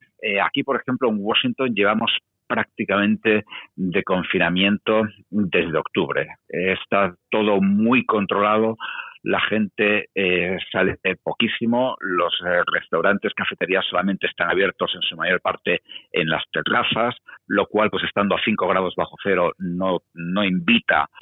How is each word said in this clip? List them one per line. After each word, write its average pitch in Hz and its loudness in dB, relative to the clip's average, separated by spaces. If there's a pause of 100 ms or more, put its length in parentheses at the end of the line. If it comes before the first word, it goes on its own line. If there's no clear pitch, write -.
(200)
eh, 101 0
aquí, 95 0
por 123 -2
ejemplo, 127 0
en 110 0
Washington 120 -2
llevamos 107 0 (300)
prácticamente 107 0 (300)
de 92 -2
confinamiento 95 0 (280)
desde 85 0
octubre. 76 -2 (200)
Eh, 92 0
está 98 0 (180)
todo 104 2
muy 107 4
controlado, 107 2 (480)
la 101 0
gente, 104 0
eh, 90 0 (140)
sale 95 2 (240)
poquísimo, 117 0
los, 90 -2 (100)
eh, 87 2
restaurantes, 92 0
cafeterías 92 -2
solamente 92 -2
están 85 -2
abiertos 90 0
en 87 -10
su - -4
mayor 87 0
parte - -2 (280)
en 82 0
las 78 -2 (100)
terrazas, 117 0 (320)
lo 101 2
cual, 107 2
pues, 92 -4
estando 101 0
a - 0
cinco 104 0
grados 92 0
bajo 85 -4
cero, 87 2
no, 90 -2 (140)
no 90 -2
invita 90 2 (140)